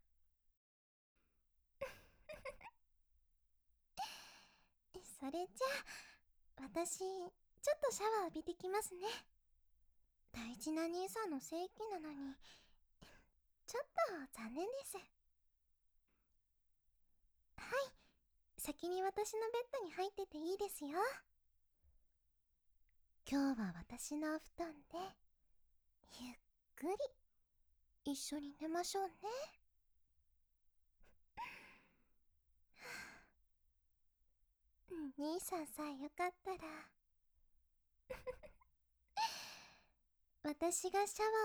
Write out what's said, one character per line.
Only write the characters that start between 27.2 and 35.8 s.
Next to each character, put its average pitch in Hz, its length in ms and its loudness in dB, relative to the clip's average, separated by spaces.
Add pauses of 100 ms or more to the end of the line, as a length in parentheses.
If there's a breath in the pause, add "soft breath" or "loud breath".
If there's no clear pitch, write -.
一 285 120 2
緒 285 240 -2
に 285 200 -6
寝 311 80 -2
ま 339 160 4
し 392 140 0
ょ 392 80 4
う - 20 2
ね。 330 80 -8 (4000 loud breath)
<sighs> 302 280 -6
兄 311 220 2
さ - 200 -2
ん 302 80 -4
さ 302 200 -4